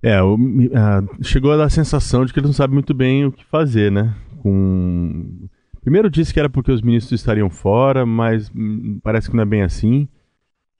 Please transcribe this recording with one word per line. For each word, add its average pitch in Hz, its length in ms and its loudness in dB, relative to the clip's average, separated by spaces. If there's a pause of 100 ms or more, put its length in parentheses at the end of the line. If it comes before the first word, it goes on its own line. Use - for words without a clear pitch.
É, 104 200 4
o, 98 140 4 (380)
a, 104 280 2 (220)
chegou 139 260 2
a 151 60 4
dar 151 80 2
a 147 60 2
sensação 135 560 0
de 120 80 -8
que 139 60 0
ele 139 80 0
não 143 40 2
sabe 135 220 0
muito 139 180 0
bem 131 320 0
o 139 80 -2
que - 100 -20
fazer, 117 480 0
né? 104 240 0 (280)
Com, 90 1040 -2 (320)
primeiro 180 300 2
disse 151 200 0
que - 80 -4
era 147 120 0
porque 135 200 -2
os 120 120 0
ministros 117 360 0
estariam 107 300 0
fora, 127 560 0
mas, 113 500 -2
hum, 107 480 -6
parece 110 280 -4
que 120 40 -2
não 113 100 2
é - 20 0
bem 104 160 0
assim. 117 440 0 (720)